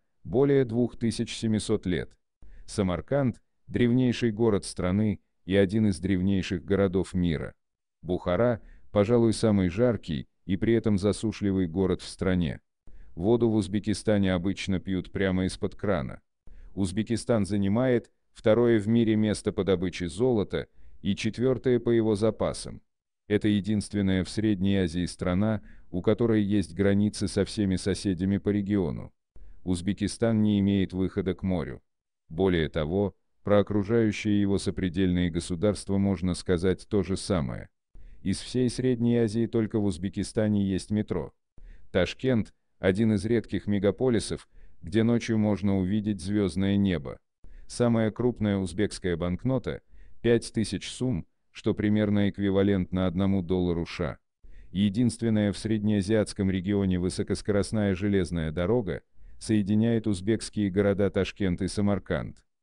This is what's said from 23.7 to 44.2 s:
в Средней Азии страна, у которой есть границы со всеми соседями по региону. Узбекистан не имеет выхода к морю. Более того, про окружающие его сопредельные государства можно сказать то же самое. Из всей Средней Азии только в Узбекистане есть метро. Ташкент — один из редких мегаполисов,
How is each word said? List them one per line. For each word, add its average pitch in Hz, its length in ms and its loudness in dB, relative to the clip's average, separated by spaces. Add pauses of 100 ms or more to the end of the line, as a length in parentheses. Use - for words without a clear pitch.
в - 40 -6
Средней 98 480 0
Азии 87 300 0
страна, 101 560 -2 (280)
у 90 120 -6
которой 110 400 2
есть 95 320 0
границы 101 540 2
со 98 160 0
всеми 95 320 0
соседями 95 600 -2
по 98 100 -2
региону. 98 640 -2 (480)
Узбекистан 101 800 0
не 104 160 4
имеет 98 340 2
выхода 92 420 -2
к - 80 -10
морю. 82 380 -4 (480)
Более 82 400 2
того, 87 460 -2 (300)
про 101 160 4
окружающие 104 800 2
его 98 180 2
сопредельные 90 720 0
государства 92 680 -2
можно 95 380 0
сказать 90 540 0
то 101 140 0
же 90 140 -2
самое. 65 520 -4 (540)
Из 95 180 -2
всей 127 280 0
Средней 120 500 0
Азии 113 280 0
только 110 320 -2
в 101 60 0
Узбекистане 101 840 0
есть 92 220 -2
метро. 101 420 -2 (600)
Ташкент — 110 600 0 (280)
один 104 320 2
из 98 120 0
редких 110 420 -2
мегаполисов, 101 800 0 (340)